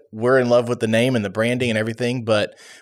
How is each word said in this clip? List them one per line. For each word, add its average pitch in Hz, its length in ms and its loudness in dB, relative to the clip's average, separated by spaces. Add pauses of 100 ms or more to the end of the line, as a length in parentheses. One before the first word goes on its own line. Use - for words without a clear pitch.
(100)
We're 120 280 2
in 123 100 2
love 120 200 4
with 120 120 -4
the 113 80 0
name 120 260 2
and 113 80 0
the 101 60 -4
branding 120 400 -2
and 110 100 -2
everything, 117 460 -4
but 107 300 0 (280)